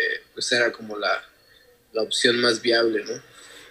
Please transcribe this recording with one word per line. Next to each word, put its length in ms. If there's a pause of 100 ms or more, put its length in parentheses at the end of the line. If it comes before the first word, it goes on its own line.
(320)
pues 180
era 220
como 240
la, 260 (720)
la 80
opción 360
más 220
viable, 440
¿no? 160 (500)